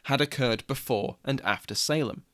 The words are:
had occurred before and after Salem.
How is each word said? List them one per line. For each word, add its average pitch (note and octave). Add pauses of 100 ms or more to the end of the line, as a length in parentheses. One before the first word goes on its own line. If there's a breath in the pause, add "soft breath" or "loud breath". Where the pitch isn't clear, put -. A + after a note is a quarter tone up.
had C3+
occurred C3
before -
and C3+
after G#2
Salem. D3+ (100)